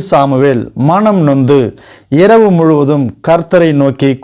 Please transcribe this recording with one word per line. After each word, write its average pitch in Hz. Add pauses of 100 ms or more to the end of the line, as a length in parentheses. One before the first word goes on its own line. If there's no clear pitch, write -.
சாமுவேல் 139 (120)
மனம் 190
நொந்து 139 (480)
இரவு 208
முழுவதும் 147 (220)
கர்த்தரை 170
நோக்கி 139 (140)